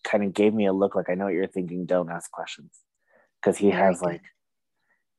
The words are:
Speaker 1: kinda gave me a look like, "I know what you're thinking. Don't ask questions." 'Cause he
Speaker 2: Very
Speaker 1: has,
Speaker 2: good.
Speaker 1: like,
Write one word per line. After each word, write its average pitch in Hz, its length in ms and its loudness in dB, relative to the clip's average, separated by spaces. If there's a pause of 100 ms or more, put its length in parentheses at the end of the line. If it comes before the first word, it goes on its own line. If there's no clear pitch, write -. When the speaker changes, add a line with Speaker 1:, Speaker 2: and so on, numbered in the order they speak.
Speaker 1:
kinda 101 240 0
gave 104 260 2
me 110 140 2
a 95 60 2
look 98 220 0
like, 92 140 -2
"I 90 60 -2
know 98 100 -4
what 98 80 -2
you're 92 140 -2
thinking. 90 380 -6
Don't 87 260 0
ask 87 200 -10
questions." - 520 -14 (600)
'Cause 95 140 2
he 101 140 4
Speaker 2:
Very 92 120 0
Speaker 1:
has, 90 160 4
Speaker 2:
good. 90 80 -2
Speaker 1:
like, 87 160 -6 (960)